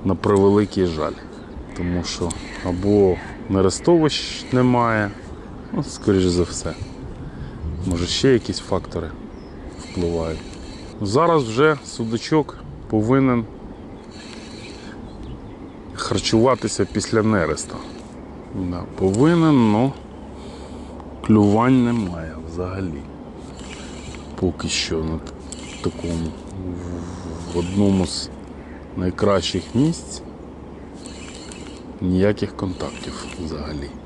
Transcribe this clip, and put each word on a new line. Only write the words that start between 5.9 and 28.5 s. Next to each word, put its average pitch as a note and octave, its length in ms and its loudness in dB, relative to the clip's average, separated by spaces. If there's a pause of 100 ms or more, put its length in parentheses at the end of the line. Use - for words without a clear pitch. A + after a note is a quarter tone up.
за F2 180 4
все. - 300 -4 (1120)
Може, E2+ 200 0
ще - 260 4
якісь G#2+ 260 2
фактори F2 520 -4 (680)
впливають. E2 600 -4 (640)
Зараз D3 420 4
вже C3+ 400 4
судачок A#2+ 720 -2 (340)
повинен A#2+ 540 4 (2500)
харчуватися A2 1000 4
після G#2+ 300 4
нереста. F2 520 2 (800)
Да, F2+ 280 -4 (160)
повинен, C3 760 6
но B2+ 200 4 (1300)
клювань A2+ 580 8
немає F2+ 480 -2 (200)
взагалі. F2+ 500 -4 (1400)
Поки E2+ 280 0
що - 300 -2
на D#2+ 200 -2
т-, - 140 -10 (500)
такому, E2+ 440 -2 (1300)
в, - 20 -8
в F2 40 2
одному F#2+ 480 4
з - 240 -6 (680)